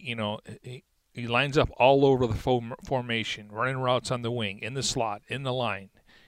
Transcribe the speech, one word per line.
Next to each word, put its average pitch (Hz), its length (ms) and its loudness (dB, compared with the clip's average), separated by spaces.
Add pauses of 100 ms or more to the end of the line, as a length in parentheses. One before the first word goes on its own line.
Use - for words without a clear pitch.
you 120 100 -6
know, 107 240 -4 (240)
he, 127 220 -16 (280)
he 120 140 -8
lines 131 320 2
up 123 100 4 (100)
all 139 280 8
over 127 220 4
the 107 60 -2
fo-, 117 500 -2
formation, 117 680 -4
running 127 280 -2
routes 127 340 0
on 123 100 -4
the 117 80 -4
wing, 110 300 -4
in 113 140 -8
the 131 100 -4
slot, 107 420 -2
in 131 160 -8
the 131 100 -4
line. 104 380 -4 (380)